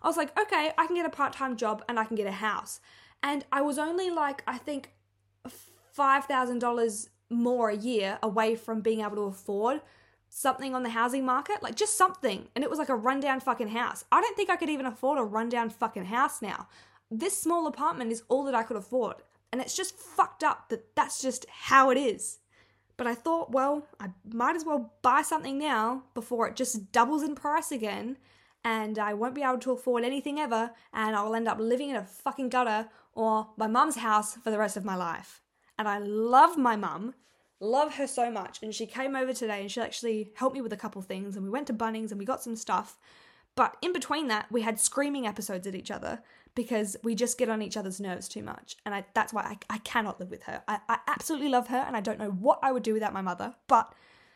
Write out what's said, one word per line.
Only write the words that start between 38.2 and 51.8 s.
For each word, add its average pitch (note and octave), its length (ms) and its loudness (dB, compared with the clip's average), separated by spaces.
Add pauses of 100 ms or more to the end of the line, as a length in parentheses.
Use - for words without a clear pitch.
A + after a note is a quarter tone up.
much. G3 320 -8
And G#3+ 120 -6
she A3+ 120 -4
came C4+ 300 -4
over C4 160 0
today G#3+ 300 -4
and G3+ 80 -8
she A#3 100 -4
actually A3 540 -4
helped C4 200 0
me C4+ 60 -6
with A3+ 120 -6
a G#3 40 -4
couple G#3 260 -10
things, G3 340 -8
and F#3+ 80 -6
we G3 60 -6
went C#4 180 -4
to B3 60 -2
Bunnings A3 360 -2
and G3+ 80 -8
we G3 60 -8
got A#3+ 180 -4
some A3+ 140 -6
stuff. G3 420 -2 (560)
But - 260 2
in F4+ 120 0
between D4+ 360 -2
that, G#3+ 220 0
we A#3 100 0
had A3 180 -2
screaming C#4 480 0
episodes G3 400 -6
at G3 80 -6
each - 160 -10
other - 320 -6 (320)
because A3 480 -2
we A#3 120 0
just A#3+ 240 0
get A#3+ 100 2
on A3 140 0
each G3 140 -6
other's F#3+ 240 -6
nerves F#3 280 -6
too G#3+ 140 -10
much. - 420 -14
And G#3 100 -4
I, G3+ 200 -6
that's A3 180 2
why G#3 100 -2
I, - 320 -8
I A3 40 -6
cannot G#3+ 420 -2
live F3+ 100 -10
with - 140 -12
her. - 240 -8
I, G#3 200 -2
I A3+ 180 0
absolutely C#4+ 420 -2
love B3 200 2
her B3+ 100 -2
and B3+ 180 -4